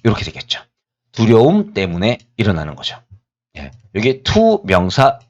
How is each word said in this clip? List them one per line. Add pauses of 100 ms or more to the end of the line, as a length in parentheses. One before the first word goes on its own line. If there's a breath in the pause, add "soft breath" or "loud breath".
이렇게
되겠죠. (520)
두려움
때문에 (180)
일어나는
거죠. (640)
예, (240)
여기
to
명사, (120)